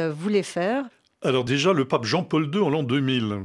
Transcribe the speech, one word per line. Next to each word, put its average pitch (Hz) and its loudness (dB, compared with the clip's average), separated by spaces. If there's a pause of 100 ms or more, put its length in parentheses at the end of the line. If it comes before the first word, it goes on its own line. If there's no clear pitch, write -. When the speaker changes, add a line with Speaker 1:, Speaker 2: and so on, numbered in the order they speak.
(160)
Speaker 1:
voulait 196 0
faire. 214 -2 (360)
Speaker 2:
Alors 131 2
déjà, 139 2
le 147 2
pape 131 0
Jean-Paul 156 0
deux 185 0
en 175 2
l'an 151 0
deux 131 0
mille, 117 0